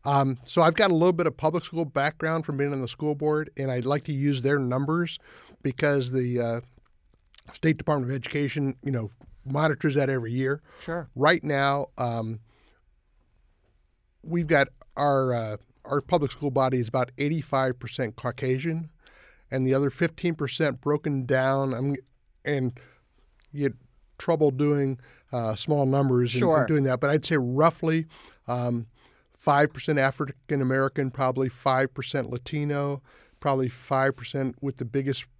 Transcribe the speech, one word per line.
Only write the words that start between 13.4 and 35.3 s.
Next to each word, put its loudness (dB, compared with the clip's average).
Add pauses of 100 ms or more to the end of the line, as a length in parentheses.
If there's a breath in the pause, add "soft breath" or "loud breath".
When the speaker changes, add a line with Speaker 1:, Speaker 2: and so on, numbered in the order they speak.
Speaker 1:
we've -2
got 4 (280)
our, 2
uh, -4 (280)
our 0
public 0
school -4
body 2
is -2
about -2
eighty-five -2
percent -6
Caucasian, -4 (580 soft breath)
and -2
the 4
other 2
fifteen -2
percent -2
broken -2
down. 2
I'm, -2 (480)
and -2 (720 loud breath)
you -4
had 0 (460)
trouble 2
doing, 0 (320 soft breath)
uh, -2
small 0
numbers 2
and, 2
Speaker 2:
Sure. 4
Speaker 1:
and 2
doing 2
that, 0
but 2
I'd 2
say 2
roughly, 2 (420 loud breath)
um, -2 (520 soft breath)
five 4
percent -2
African -2
American, 0
probably 0
five 0
percent -6
Latino, -4 (360 soft breath)
probably 0
five 0
percent, -6
with -6
the -6
biggest -4 (120)